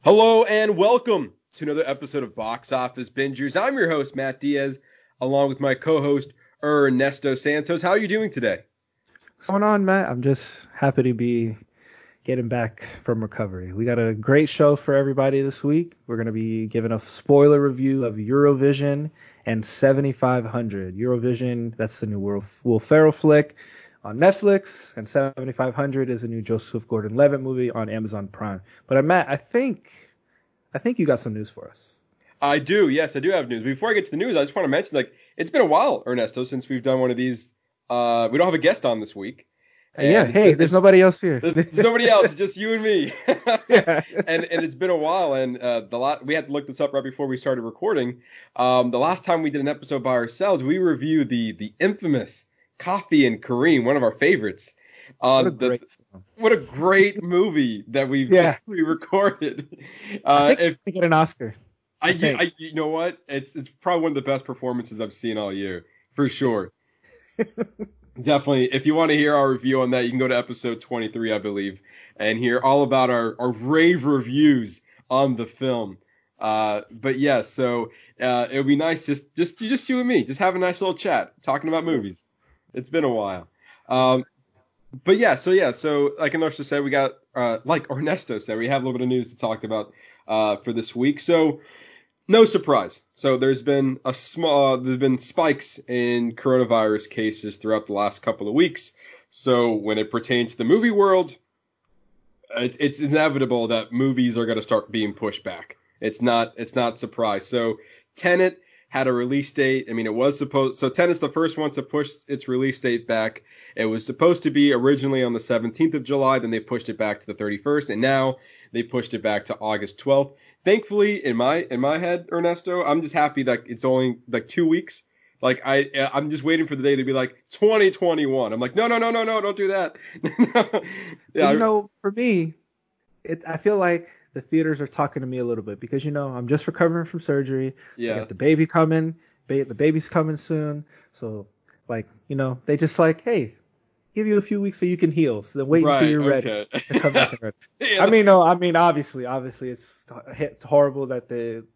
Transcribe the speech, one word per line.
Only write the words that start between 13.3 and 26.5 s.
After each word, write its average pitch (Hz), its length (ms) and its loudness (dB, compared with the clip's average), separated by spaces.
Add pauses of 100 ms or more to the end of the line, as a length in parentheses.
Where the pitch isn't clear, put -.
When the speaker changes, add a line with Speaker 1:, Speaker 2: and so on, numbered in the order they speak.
Speaker 2:
We 107 100 -4
got 120 140 0
a 113 160 0
great 135 340 4
show 147 280 4
for 143 180 -2
everybody 139 480 2
this 139 200 -6
week. 160 320 0 (120)
We're 117 100 -6
gonna 113 160 -4
be 110 360 -4
giving 113 220 -2
a 110 100 -2
spoiler 143 600 4
review 135 460 0
of 110 80 -4
Eurovision 139 960 2 (340)
and 113 180 -2
seventy-five 135 840 0
hundred. 101 500 -6
Eurovision, 120 800 -2
that's 131 240 -6
the 110 60 -6
new 104 120 -6
Will, 101 260 -4 (200)
Will 113 160 2
Ferrell 156 320 6
flick 147 440 2 (480)
on 104 120 -10
Netflix, 196 800 0
and 107 100 -12
seventy-five 131 680 -2
hundred 135 340 -2
is 120 140 -4
a 120 60 -8
new 113 120 -6
Joseph 110 480 -6